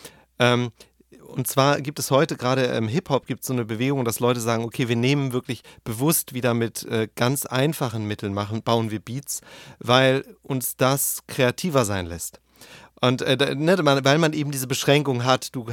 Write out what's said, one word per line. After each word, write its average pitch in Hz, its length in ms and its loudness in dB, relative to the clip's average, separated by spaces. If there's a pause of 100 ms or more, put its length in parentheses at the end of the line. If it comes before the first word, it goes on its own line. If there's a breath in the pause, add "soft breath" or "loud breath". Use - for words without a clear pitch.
(380 soft breath)
Ähm, 120 320 2 (580 soft breath)
und - 200 -6
zwar 139 340 2
gibt 143 180 -8
es - 120 -2
heute 147 260 2
gerade 131 280 0
im 123 220 0
Hip-Hop 135 380 -2
gibt's - 220 -8
so 131 60 -4
eine 120 120 -2
Bewegung, 123 400 -2
dass 113 140 -2
Leute 120 200 2
sagen, 113 240 -2
okay, 117 240 -4
wir 120 80 0
nehmen 135 380 0
wirklich 123 300 -6 (200 soft breath)
bewusst 127 500 -2
wieder 120 200 2
mit, 117 320 -2
äh, 110 300 -2
ganz 127 320 0
einfachen 127 600 -2
Mitteln 104 260 -4
machen, 104 280 -4
bauen 113 300 0
wir 107 80 -4
Beats, - 420 -10 (380 soft breath)
weil 131 440 4 (200)
uns - 340 -4
das - 500 0
kreativer 131 560 0
sein 98 220 -2
lässt. 82 340 -10 (600 soft breath)
Und, 123 220 0
äh, - 160 0
da, 135 160 2
ne, 160 300 2
man, 139 220 4
weil 139 120 6
man 160 160 2
eben 147 160 -4
diese 135 160 -6
Beschränkung 139 580 2
hat, 127 320 0
du 117 180 -8